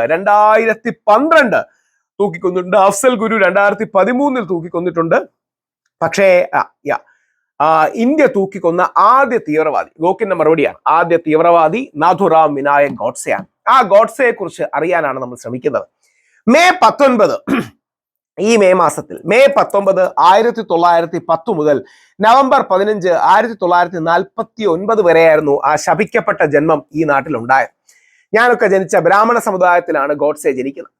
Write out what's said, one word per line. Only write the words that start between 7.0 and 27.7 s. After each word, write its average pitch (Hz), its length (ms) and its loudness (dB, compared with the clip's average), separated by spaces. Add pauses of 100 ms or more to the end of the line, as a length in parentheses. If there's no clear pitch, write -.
ആ, 156 260 2
ഇന്ത്യ 269 400 0
തൂക്കിക്കൊന്ന 180 680 -2
ആദ്യ 240 420 2
തീവ്രവാദി, 151 500 -4 (120)
ഗോക്കിന്റെ 190 360 -2
മറുപടിയാണ്, 156 400 0 (100)
ആദ്യ 165 300 2
തീവ്രവാദി 170 800 0
നാഥുറാം 160 580 2
വിനായക് 143 380 0
ഗോഡ്സെയാണ്. 113 520 -6 (240)
ആ 254 140 4
ഗോഡ്സെയെ 226 480 2
കുറിച്ച് 180 320 -8 (120)
അറിയാനാണ് 156 440 -2
നമ്മൾ 123 180 -12
ശ്രമിക്കുന്നത്. 123 500 -6 (640)
മെയ് 339 240 2 (100)
പത്തൊൻപത്, 220 580 2 (1000)
ഈ 226 160 0
മെയ് 185 180 4
മാസത്തിൽ, 151 500 -4
മെയ് 247 320 4
പത്തൊൻപത്, 190 520 0 (100)
ആയിരത്തി 214 440 2
തൊള്ളായിരത്തി 170 680 0
പത്ത് 160 220 -2
മുതൽ 151 340 0 (360)
നവംബർ 254 500 2
പതിനഞ്ച്, 190 380 -2
ആയിരത്തി 190 460 0
തൊള്ളായിരത്തി 175 440 -2
നാൽപത്തി 185 640 -4
ഒൻപത് 208 380 -2
വരെയായിരുന്നു 160 600 2
ആ 151 120 0
ശപിക്കപ്പെട്ട 185 680 -2
ജന്മം 151 380 0 (120)
ഈ 160 100 -2
നാട്ടിലുണ്ടായത്. 135 680 -2 (640)